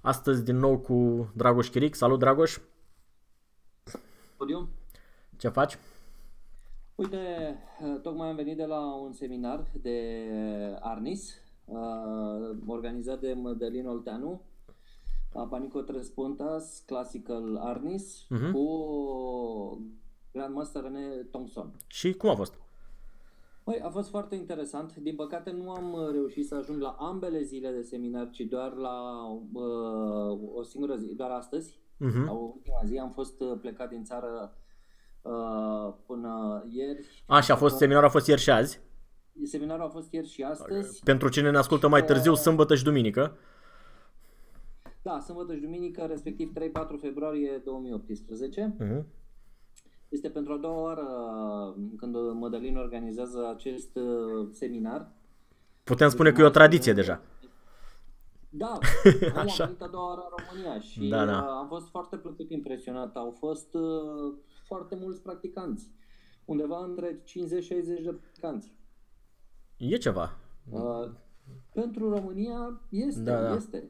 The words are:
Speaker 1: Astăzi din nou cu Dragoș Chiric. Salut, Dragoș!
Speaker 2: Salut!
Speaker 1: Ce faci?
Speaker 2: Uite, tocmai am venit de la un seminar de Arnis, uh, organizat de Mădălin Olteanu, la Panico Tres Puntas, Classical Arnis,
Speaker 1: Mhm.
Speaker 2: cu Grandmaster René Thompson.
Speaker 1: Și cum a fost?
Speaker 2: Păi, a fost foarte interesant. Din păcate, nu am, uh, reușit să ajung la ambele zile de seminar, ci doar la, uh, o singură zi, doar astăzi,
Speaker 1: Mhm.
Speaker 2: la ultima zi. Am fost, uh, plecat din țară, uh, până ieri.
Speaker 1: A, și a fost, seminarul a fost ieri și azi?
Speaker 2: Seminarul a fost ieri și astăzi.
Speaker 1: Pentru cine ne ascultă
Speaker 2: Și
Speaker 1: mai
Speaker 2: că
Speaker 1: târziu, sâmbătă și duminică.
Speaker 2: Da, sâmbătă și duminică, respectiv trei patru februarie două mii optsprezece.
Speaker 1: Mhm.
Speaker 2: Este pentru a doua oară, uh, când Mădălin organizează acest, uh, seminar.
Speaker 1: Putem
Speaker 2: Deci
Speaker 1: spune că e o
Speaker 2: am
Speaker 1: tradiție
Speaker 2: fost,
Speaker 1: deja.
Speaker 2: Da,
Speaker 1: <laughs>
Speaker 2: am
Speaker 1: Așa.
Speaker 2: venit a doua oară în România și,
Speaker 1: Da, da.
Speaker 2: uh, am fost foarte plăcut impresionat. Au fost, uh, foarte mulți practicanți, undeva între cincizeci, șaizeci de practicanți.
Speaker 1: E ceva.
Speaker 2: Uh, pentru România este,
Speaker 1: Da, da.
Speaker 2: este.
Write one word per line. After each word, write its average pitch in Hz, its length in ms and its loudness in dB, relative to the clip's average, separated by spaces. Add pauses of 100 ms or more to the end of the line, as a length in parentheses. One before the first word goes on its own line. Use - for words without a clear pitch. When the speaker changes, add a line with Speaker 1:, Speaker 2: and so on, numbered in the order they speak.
Speaker 1:
Astăzi 131 420 2
din 123 140 2
nou 131 220 6
cu 120 560 2
Dragoș 120 340 6
Chiric. 147 260 2
Salut, 127 240 4
Dragoș! 135 380 6 (1800)
Speaker 2:
Salut! 170 300 -4 (720)
Speaker 1:
Ce 123 100 -2
faci? 139 300 2 (1160)
Speaker 2:
Uite, 190 220 -4 (840)
tocmai 160 280 -6
am 160 60 -6
venit 151 220 -4
de 156 80 -2
la 147 300 -4
un 135 180 -10
seminar 127 500 -6 (180)
de 113 440 -4 (540)
Arnis, 113 540 -6 (320)
uh, 110 920 -6 (100)
organizat 120 520 -6
de 131 140 -4
Mădălin 123 540 -6
Olteanu, 123 540 -8 (920)
la 120 140 -6
Panico 131 340 -6
Tres 131 280 -8
Puntas, 143 760 -6
Classical 123 720 -6
Arnis, 143 720 -8
Speaker 1:
Mhm. 127 220 0
Speaker 2:
cu 135 1300 -4 (520)
Grandmaster 139 480 -8
René 139 260 -10 (240)
Thompson. 127 400 -12 (160)
Speaker 1:
Și - 260 -2
cum 208 160 2
a 139 60 4
fost? 98 180 -6 (1120)
Speaker 2:
Păi, 226 200 -4
a 170 60 -8
fost 196 200 -8
foarte 202 260 -8
interesant. 156 600 -8
Din 151 200 -6
păcate, 170 360 -8
nu 180 200 -10
am, 180 220 -8
uh, 160 180 -4
reușit 143 360 -2
să 147 80 -8
ajung 143 260 -6
la 135 80 -4
ambele 170 520 -6
zile 131 300 -8
de 123 100 -6
seminar, 120 480 -6
ci - 120 -20
doar 127 320 -4
la, 123 500 -8 (300)
uh, 110 840 -4 (160)
o 120 80 -6
singură 139 320 -6
zi, 110 200 -8
doar 127 140 -6
astăzi, 127 500 -8 (180)
Speaker 1:
Mhm. 127 280 0
Speaker 2:
la 160 60 -4
ultima 117 540 -2
zi. 120 120 0
Am 131 140 -6
fost, 135 300 -8
uh, 123 200 -4
plecat 120 280 -10
din 117 140 -10
țară, 117 500 -10 (680)
uh, 110 720 -4 (120)
până 113 640 -6
ieri. 139 580 -8
Speaker 1:
A, 143 120 10
și 143 120 6
a 127 40 10
fost, 139 220 6
seminarul 143 300 10
a 131 40 10
fost 147 160 6
ieri 143 140 8
și - 100 4
azi? 123 280 6 (640)
Speaker 2:
Seminarul 160 420 -6
a 165 40 -6
fost 160 240 -12
ieri 160 140 -4
și - 160 -10
astăzi. - 600 -6
Speaker 1:
Pentru 135 260 6
cine 143 220 6
ne 143 60 8
ascultă 139 280 6
Speaker 2:
Și 147 60 10
Speaker 1:
mai 147 100 12
Speaker 2:
că - 120 4
Speaker 1:
târziu, 135 220 8
sâmbătă 156 400 8
și 127 80 2
duminică. 135 540 4 (1600)
Speaker 2:
Da, 165 180 -6
sâmbătă 175 360 -8
și 143 60 -6
duminică, 175 400 -6
respectiv 160 520 -6
trei 160 160 -4
patru 156 280 -6
februarie 143 680 -4
două 131 140 -6
mii 123 140 -8
optsprezece. 127 840 -6
Speaker 1:
Mhm. 123 260 -2 (1040)
Speaker 2:
Este 147 200 -6
pentru 147 240 -6
a 147 40 -4
doua 160 240 -4
oară, 156 260 -4 (680)
uh, 101 60 -8 (140)
când 120 180 -8 (180)
Mădălin 117 440 -2
organizează 120 800 -6
acest, - 400 -10
uh, 113 560 -2
seminar. 120 600 -6 (720)
Speaker 1:
Putem 135 240 8
Speaker 2:
Deci 131 80 6
Speaker 1:
spune 156 160 8
că 123 80 4
e 156 40 12
o - 20 12
Speaker 2:
am 143 60 12
Speaker 1:
tradiție 151 420 12
Speaker 2:
fost, 98 120 4
Speaker 1:
deja. 90 160 -4 (1300)
Speaker 2:
Da, 214 280 -6 (260)
Speaker 1:
<laughs> 170 320 8
Speaker 2:
am - 20 -2
Speaker 1:
Așa. 165 280 0
Speaker 2:
venit 180 160 -10
a 175 60 -12
doua 180 200 -8
oară 175 220 -8
în 175 60 -16 (120)
România 180 320 -8
și, 107 280 -6
Speaker 1:
Da, 107 180 4
da. 101 160 2
Speaker 2:
uh, - 80 -4
am 135 180 -6
fost 165 220 -10
foarte - 280 -10
plăcut 156 340 -12
impresionat. 127 640 -8
Au 120 160 -6
fost, 151 420 -8
uh, 151 600 -4 (320)
foarte 185 360 -10
mulți 185 200 -10
practicanți, 185 680 -10 (560)
undeva 156 380 -4
între 175 400 -8
cincizeci, 175 400 -6
șaizeci 170 400 -4
de 170 100 -4
practicanți. - 600 -10 (1040)
Speaker 1:
E 147 200 -2
ceva. 92 400 -2 (320)
Speaker 2:
Uh, 120 400 -6 (640)
pentru 220 360 -2
România 214 800 -4
este, 254 320 -2
Speaker 1:
Da, 240 200 2
da. 113 140 2
Speaker 2:
este. - 340 -6